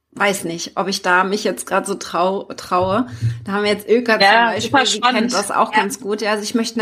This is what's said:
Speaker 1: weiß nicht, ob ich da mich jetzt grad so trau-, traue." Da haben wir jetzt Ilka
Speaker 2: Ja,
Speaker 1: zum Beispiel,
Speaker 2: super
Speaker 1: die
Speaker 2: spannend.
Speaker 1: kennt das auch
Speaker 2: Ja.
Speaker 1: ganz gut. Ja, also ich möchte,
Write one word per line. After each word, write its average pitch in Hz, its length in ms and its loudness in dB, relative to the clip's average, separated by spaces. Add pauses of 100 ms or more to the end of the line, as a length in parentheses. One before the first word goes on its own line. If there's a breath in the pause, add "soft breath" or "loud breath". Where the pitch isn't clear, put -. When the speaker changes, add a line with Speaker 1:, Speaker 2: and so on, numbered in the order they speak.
(120)
Speaker 1:
weiß 196 320 0
nicht, 165 320 -6
ob 190 100 -2
ich 196 160 -4
da 185 220 4
mich 202 180 -2
jetzt - 240 -4
grad 190 220 0
so 202 60 -2
trau-, 185 500 -2 (120)
traue." 190 520 0 (360 loud breath)
Da 196 80 -6
haben 208 120 0
wir 208 80 2
jetzt 202 160 -4
Ilka 226 320 2
Speaker 2:
Ja, - 0 -
Speaker 1:
zum 196 100 6 (240)
Beispiel, 208 60 -2 (100)
Speaker 2:
super 269 140 4
Speaker 1:
die - 60 2
Speaker 2:
spannend. 226 320 2
Speaker 1:
kennt 233 100 0
das 208 180 -2
auch - 220 2
Speaker 2:
Ja. 220 80 4
Speaker 1:
ganz 202 180 -2
gut. 208 240 -4
Ja, 208 100 0
also 208 120 -2
ich 214 100 -8
möchte, 226 280 -2